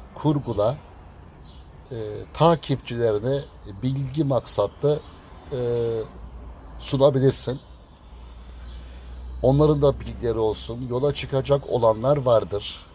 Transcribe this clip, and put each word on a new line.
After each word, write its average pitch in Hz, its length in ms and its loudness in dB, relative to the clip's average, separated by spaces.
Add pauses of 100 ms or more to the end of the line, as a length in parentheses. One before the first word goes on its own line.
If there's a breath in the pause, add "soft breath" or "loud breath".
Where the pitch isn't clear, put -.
(140)
kurgula, 120 600 0 (1120)
e, 123 60 -10 (360)
takipçilerine 123 1080 2 (420)
bilgi 135 420 -2
maksatlı, 139 760 0 (520)
e, 135 60 -4 (1200)
sunabilirsin. 135 840 2 (1800 loud breath)
Onların 143 400 4
da 139 180 4
bilgileri 113 380 -4
olsun. 113 520 -2
Yola 135 240 0
çıkacak 135 560 -2
olanlar 113 460 4
vardır. 110 800 0